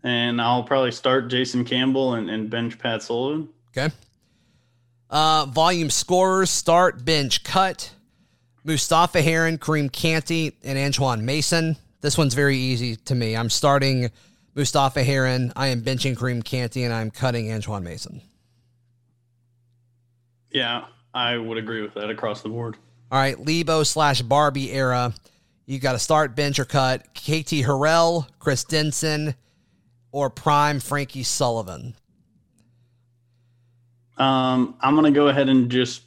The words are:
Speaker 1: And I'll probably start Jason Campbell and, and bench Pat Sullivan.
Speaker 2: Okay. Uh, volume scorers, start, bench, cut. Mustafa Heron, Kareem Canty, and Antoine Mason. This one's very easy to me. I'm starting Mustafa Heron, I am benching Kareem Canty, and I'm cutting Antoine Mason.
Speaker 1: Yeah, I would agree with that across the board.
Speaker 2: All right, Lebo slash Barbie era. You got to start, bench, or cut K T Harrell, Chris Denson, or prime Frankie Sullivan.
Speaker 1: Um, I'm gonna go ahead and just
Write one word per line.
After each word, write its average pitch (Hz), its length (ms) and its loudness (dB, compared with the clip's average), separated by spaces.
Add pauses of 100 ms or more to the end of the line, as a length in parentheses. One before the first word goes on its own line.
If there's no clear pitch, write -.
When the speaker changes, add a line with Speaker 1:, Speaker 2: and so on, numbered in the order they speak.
Speaker 1:
And 120 380 -2
I'll 120 220 2
probably 131 280 2
start 127 360 0
Jason 123 380 -2
Campbell 127 500 0
and, 110 160 -6
and 110 180 -6
bench 117 300 -6
Pat 113 240 -4
Sullivan. 143 460 -4 (280)
Speaker 2:
Okay. 143 160 -2 (1160)
Uh, 156 380 2
volume 160 420 2
scorers, 185 580 2
start, 170 560 2
bench, 147 380 0
cut. - 480 -2 (720)
Mustafa 160 580 2
Heron, 165 360 2
Kareem 147 340 0
Canty, 160 720 -2
and 135 140 -4
Antoine 135 480 0
Mason. 160 520 0 (240)
This 147 160 0
one's 143 160 2
very 139 240 2
easy 123 380 -2
to - 200 -4
me. 113 200 0
I'm 117 140 -2
starting 135 600 2 (460)
Mustafa 139 480 0
Heron, 127 520 0
I 131 120 -2
am 120 140 -2
benching 127 360 -2
Kareem 120 260 -4
Canty, 123 400 -4
and 120 100 -2
I'm 113 180 -4
cutting 117 420 -4
Antoine 104 300 -6
Mason. - 380 -14 (2250)
Speaker 1:
Yeah, 120 340 -4 (280)
I 120 240 -2
would 113 200 -6
agree 110 260 -6
with 104 100 -12
that 104 160 -8
across 107 320 -6
the 107 80 -8
board. 113 260 -8 (360)
Speaker 2:
All 135 80 0
right, 135 200 -2
Lebo 160 440 0
slash 143 380 0
Barbie 135 500 0
era. 123 420 -2 (520)
You 135 140 -8
got 131 140 0
to 117 60 -2
start, 151 360 2
bench, 143 240 -2
or 131 60 -2
cut 131 480 -2
K 156 300 -4
T 147 200 -2
Harrell, 160 640 2 (120)
Chris 139 240 -2
Denson, 151 720 -2 (760)
or 139 180 -2
prime 147 500 2
Frankie 135 440 -6
Sullivan. 113 720 -4 (2250)
Speaker 1:
Um, 127 640 2
I'm 139 140 4
gonna 156 160 6
go 143 180 6
ahead 139 180 2
and 127 240 4
just 123 360 -2